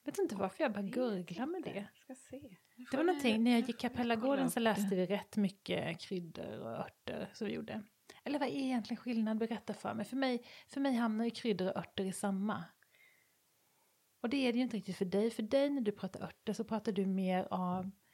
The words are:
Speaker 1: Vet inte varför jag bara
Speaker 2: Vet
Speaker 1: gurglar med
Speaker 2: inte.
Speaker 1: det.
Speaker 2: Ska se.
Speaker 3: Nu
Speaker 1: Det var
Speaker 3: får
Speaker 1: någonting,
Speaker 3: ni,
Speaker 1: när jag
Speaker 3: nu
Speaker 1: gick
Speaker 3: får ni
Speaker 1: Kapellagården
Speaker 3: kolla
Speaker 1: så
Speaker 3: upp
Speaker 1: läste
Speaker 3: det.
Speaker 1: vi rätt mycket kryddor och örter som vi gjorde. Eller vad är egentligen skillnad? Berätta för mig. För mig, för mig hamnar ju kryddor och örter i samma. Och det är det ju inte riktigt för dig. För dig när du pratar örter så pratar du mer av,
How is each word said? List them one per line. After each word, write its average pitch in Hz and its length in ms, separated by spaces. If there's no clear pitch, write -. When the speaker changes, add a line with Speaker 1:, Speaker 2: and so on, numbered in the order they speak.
Speaker 1:
Vet 294 140
inte 370 180
varför 190 280
jag 240 100
bara 202 80
Speaker 2:
Vet 202 120
Speaker 1:
gurglar 226 520
med 349 120
Speaker 2:
inte. - 160
Speaker 1:
det. 202 200
Speaker 2:
Ska - 220
se. - 240
Speaker 3:
Nu 294 100
Speaker 1:
Det 247 160
var 262 60
Speaker 3:
får 302 60
Speaker 1:
någonting, 285 300
Speaker 3:
ni, 220 100
Speaker 1:
när 240 80
jag 233 100
Speaker 3:
nu 247 60
Speaker 1:
gick 233 140
Speaker 3:
får 240 80
ni 247 60
Speaker 1:
Kapellagården 240 420
Speaker 3:
kolla 262 120
Speaker 1:
så - 100
Speaker 3:
upp 233 40
Speaker 1:
läste 202 320
Speaker 3:
det. - 0
Speaker 1:
vi 180 100
rätt 196 320
mycket 170 600
kryddor 165 600
och 113 120
örter - 640
som 214 140
vi 220 60
gjorde. 220 300
Eller 285 160
vad 269 80
är - 40
egentligen 254 460
skillnad? 226 400
Berätta 220 360
för 208 200
mig. 214 120
För 247 120
mig, 247 280
för - 140
mig 269 140
hamnar 226 300
ju 233 60
kryddor 190 380
och - 80
örter 190 280
i 190 60
samma. 196 520
Och 240 80
det 277 80
är 254 160
det 233 40
ju 254 60
inte 240 140
riktigt 185 200
för 196 80
dig. 202 260
För 226 120
dig 277 260
när 277 120
du 208 100
pratar 196 320
örter - 300
så 226 100
pratar 214 280
du 190 140
mer 185 460
av, 185 400